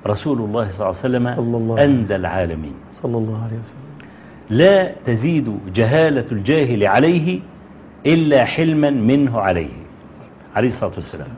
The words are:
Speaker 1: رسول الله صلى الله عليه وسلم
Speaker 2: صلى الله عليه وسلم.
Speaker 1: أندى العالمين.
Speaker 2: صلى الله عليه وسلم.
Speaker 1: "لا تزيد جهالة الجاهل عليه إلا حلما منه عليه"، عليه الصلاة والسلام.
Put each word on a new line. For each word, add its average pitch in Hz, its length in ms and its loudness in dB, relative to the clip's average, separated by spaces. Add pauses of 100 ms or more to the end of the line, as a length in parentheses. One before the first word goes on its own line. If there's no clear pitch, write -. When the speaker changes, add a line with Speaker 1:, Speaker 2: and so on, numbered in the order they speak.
Speaker 1:
رسول 120 320 -2
الله 107 300 -4
صلى 95 200 -4
الله 92 140 -6
عليه 127 140 0
وسلم 123 180 -2
Speaker 2:
صلى 117 220 -2
الله 113 160 -2
عليه 131 100 4
وسلم. 139 160 4
Speaker 1:
أندى 101 160 -2
العالمين. 85 580 -4 (180)
Speaker 2:
صلى 120 260 -6
الله 110 260 -4
عليه 113 160 -8
وسلم. 131 320 -18 (580)
Speaker 1:
"لا 185 420 4 (140)
تزيد 120 540 -2 (160)
جهالة 135 560 2
الجاهل 117 560 2
عليه 160 520 2 (680)
إلا 147 400 4
حلما 151 440 0
منه 127 500 2
عليه"، 87 300 0 (840)
عليه 113 120 2
الصلاة 120 280 -4
والسلام. 76 320 -12 (100)